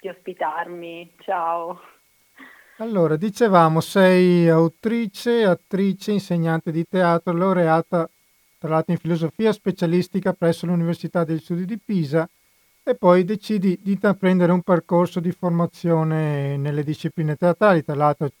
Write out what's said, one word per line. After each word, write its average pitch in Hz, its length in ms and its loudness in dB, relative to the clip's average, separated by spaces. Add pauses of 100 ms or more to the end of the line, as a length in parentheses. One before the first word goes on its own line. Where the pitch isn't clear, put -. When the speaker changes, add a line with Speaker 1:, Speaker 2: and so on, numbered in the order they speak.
Speaker 1:
di 190 80 -12
ospitarmi. 170 1120 -10
Ciao. 170 600 -6 (960)
Speaker 2:
Allora, 190 360 0
dicevamo, 175 680 2
sei 180 680 4
autrice, 220 960 0
attrice, 190 680 -2
insegnante 165 600 -2
di 165 160 -4
teatro, 175 440 0
laureata 170 760 0 (480)
tra 156 120 -8
l'altro 160 220 0
in 165 60 0
filosofia 170 540 -2
specialistica 180 800 -2
presso 170 340 -2
l'Università 170 560 -2
degli 160 160 -2
Studi 175 260 -6
di 202 140 -8
Pisa 165 500 -2 (540)
e 254 140 -2
poi 180 280 4
decidi 196 560 -2
di 196 120 -4
intraprendere 185 580 2
un 180 120 2
percorso 175 580 0
di 175 100 -2
formazione 160 1300 -2
nelle 147 260 -4
discipline 151 540 -4
teatrali, 175 480 2
tra 151 100 -6
l'altro 147 360 0 (100)